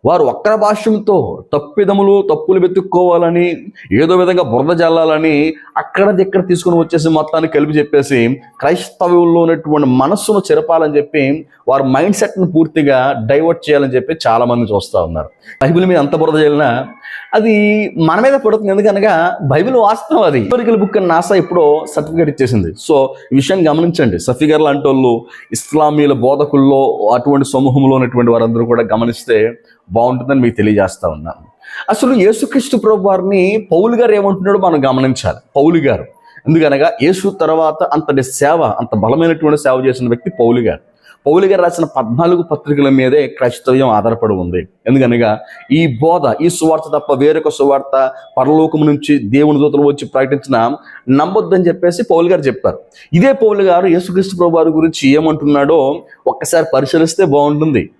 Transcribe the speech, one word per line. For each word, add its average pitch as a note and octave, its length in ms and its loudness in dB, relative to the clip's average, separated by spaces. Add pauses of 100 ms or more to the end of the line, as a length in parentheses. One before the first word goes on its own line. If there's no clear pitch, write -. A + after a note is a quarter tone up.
వారు E3 180 2
వక్ర G#3 320 -2
భాష్యంతో G#3 880 -2 (100)
తప్పిదములు, G3 760 0
తప్పులు F#3 280 0
వెతుక్కోవాలని, F3 1080 0 (260)
ఏదో D#3+ 220 2
విధంగా F3+ 280 2
బురద C3+ 340 0
జల్లాలని, D#3+ 760 0 (240)
అక్కడ F#3+ 420 0
ఇక్కడ F#3 280 -2
తీసుకుని F3 320 0
వచ్చేసి E3 300 -2
మొత్తాన్ని D#3+ 400 -2
కలిపి D3 220 0
చెప్పేసి C#3 720 0 (180)
క్రైస్తవుల్లో F3 840 0
ఉన్నటువంటి D3+ 480 0
మనస్సును F#3 520 0 (100)
చెరపాలని D#3 460 0
చెప్పి, D3 480 -2 (220)
వారి C3+ 160 0
మైండ్ C#3+ 320 0
సెట్ను F#3 360 -2
పూర్తిగా C#3 640 0 (100)
డైవర్ట్ D#3+ 440 0
చేయాలని C#3 260 2
చెప్పి C3 200 -2 (120)
చాలామంది A#2+ 460 0
చూస్తూ F#2+ 300 -2
ఉన్నారు. D#2+ 260 -8 (320)
బైబిల్ E3 240 2
మీద F3+ 120 2
ఎంత C#3+ 180 0
బురద D#3 240 0
జల్లినా C#3+ 480 0 (460)
అది G#3+ 640 2
మన E3 220 0
మీద C4+ 140 2
పడుతుంది. G#3+ 360 0
ఎందుకనగా G3 720 0
బైబిల్ D#3+ 340 0
వాస్తవం. A3 460 0
అది D3+ 180 2
హిస్టారికల్ A3 380 0
బుక్ G3+ 200 -2
అని F#3 100 0
నాసా E3+ 280 0
ఎప్పుడో D#3 500 2 (100)
సర్టిఫికేట్ D#3 340 -2
ఇచ్చేసింది. A2+ 380 -2
So C3+ 360 0
ఈ - 320 -6
విషయాన్ని D#3+ 340 2
గమనించండి. D#3 500 0
సఫీగర్ D3+ 420 0
లాంటి C#3+ 260 0
వాళ్ళు, B2+ 380 2 (260)
ఇస్లామీల D3 640 0
బోధకుల్లో C3+ 1000 0
అటువంటి C#3 360 0
సమూహంలో C3+ 460 2
ఉన్నటువంటి A#2+ 360 0
వారందరూ A2+ 340 0
కూడా A#2 180 -4
గమనిస్తే A2+ 680 -2 (380)
బాగుంటుందని B2+ 480 -2
మీకు A#2 160 0
తెలియజేస్తా G2+ 540 0
ఉన్నాను. D2+ 360 -12 (440)
అసలు B3 240 0
యేసుక్రీస్తు A#3 640 0
ప్రభు G3+ 300 0
వారిని F#3+ 640 0
పౌలు G#3+ 240 2
గారు A#3 160 2
ఏమంటున్నాడో G3 480 0
మనం D#3 300 0
గమనించాలి. C3 480 -2 (180)
పౌలు D#3+ 220 4
గారు, B2+ 280 0 (420)
ఎందుకనగా D3+ 440 2 (120)
యేసు F#3 260 0
తర్వాత D#3+ 540 0
అంతటి D3 400 -2
సేవ, D#3+ 380 0
అంత A#2 340 -4
బలమైనటువంటి D3+ 680 0
సేవ C3 240 0
చేసిన B2+ 220 -2
వ్యక్తి A#2+ 220 -4
పౌలు A#2+ 320 0
గారు. G#2 180 -2 (480)
పౌలు F3+ 180 2
గారు F#3+ 160 2
రాసిన E3+ 240 -2
పద్నాలుగు D3 560 -2
పత్రికల D3 480 -2
మీదే C3 380 2
క్రైస్తవ్యం B2+ 640 -2
ఆధారపడి A2 440 0
ఉంది. F2 340 -4 (200)
ఎందుకనగా A#2+ 520 2 (320)
ఈ C#3+ 300 0
బోధ, D3 400 0
ఈ E3+ 80 2
సువార్త D#3 480 -2
తప్ప C#3+ 160 -2
వేరొక D3+ 360 2
సువార్త C3+ 640 0 (260)
పరలోకం D#3 480 2
నుంచి D3 320 0
దేవుని C#3 420 0
దూతలు C#3+ 220 2
వచ్చి C#3+ 260 0
ప్రకటించిన C3 680 -2 (340)
నమ్మొద్దని F3 580 0
చెప్పేసి F3 360 -2
పౌలు F3 260 0
గారు F3 120 2
చెప్పారు. G#2+ 380 -2 (340)
ఇదే A#3+ 200 4
పౌలు G#3 300 2
గారు F#3 240 2
యేసుక్రీస్తు F3+ 500 -2
ప్రభు F3 200 2
వారి D#3+ 120 2
గురించి D#3 400 0
ఏమంటున్నాడో D3 920 0 (260)
ఒక్కసారి D#3+ 460 -2
పరిశీలిస్తే E3 520 0
బాగుంటుంది. D3 640 0 (100)